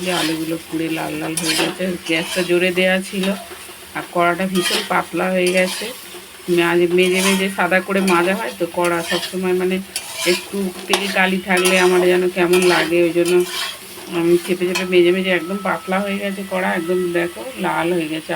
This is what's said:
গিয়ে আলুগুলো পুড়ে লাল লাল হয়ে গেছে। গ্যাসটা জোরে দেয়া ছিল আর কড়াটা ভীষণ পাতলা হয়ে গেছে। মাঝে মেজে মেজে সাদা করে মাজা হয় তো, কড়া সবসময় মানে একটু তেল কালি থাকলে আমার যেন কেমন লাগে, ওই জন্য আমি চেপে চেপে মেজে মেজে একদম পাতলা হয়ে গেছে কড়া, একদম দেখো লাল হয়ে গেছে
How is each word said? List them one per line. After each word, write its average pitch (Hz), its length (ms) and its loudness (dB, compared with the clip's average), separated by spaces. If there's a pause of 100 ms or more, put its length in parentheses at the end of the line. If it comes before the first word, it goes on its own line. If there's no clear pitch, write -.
গিয়ে 180 180 -4
আলুগুলো 160 360 -2 (100)
পুড়ে 165 200 -4 (100)
লাল 156 240 -6
লাল 160 200 -6
হয়ে 160 200 -2
গেছে। 165 240 -2 (240)
গ্যাসটা 165 400 -2
জোরে 175 300 2
দেয়া 185 180 2 (120)
ছিল 190 180 -2 (720)
আর 156 80 -6 (100)
কড়াটা 175 380 2
ভীষণ 185 280 0 (100)
পাতলা 180 440 -2
হয়ে 180 240 2
গেছে। 185 280 0 (720)
মাঝে 170 280 4 (120)
মেজে 185 280 4
মেজে 190 200 2 (100)
সাদা 185 300 2
করে 196 140 2 (120)
মাজা 175 260 4
হয় 233 220 -6
তো, 180 40 2 (120)
কড়া 175 220 2 (120)
সবসময় 185 500 -2
মানে 185 160 0 (560)
একটু 180 240 -4 (300)
তেল 190 160 -2 (140)
কালি 190 220 2 (100)
থাকলে 185 260 2 (120)
আমার 180 140 4 (100)
যেন 180 140 2 (120)
কেমন 180 240 4 (120)
লাগে, 160 340 2
ওই 160 120 0
জন্য 175 160 2 (840)
আমি 170 160 4 (100)
চেপে 185 240 -2
চেপে 185 160 -2 (100)
মেজে 175 200 6
মেজে 190 240 0
একদম 180 280 -4
পাতলা 185 380 0
হয়ে 202 180 -4
গেছে 196 180 -4 (120)
কড়া, 185 160 0 (100)
একদম 175 200 0 (180)
দেখো 175 240 -2 (240)
লাল 160 220 0 (100)
হয়ে 160 160 -2
গেছে 160 240 -6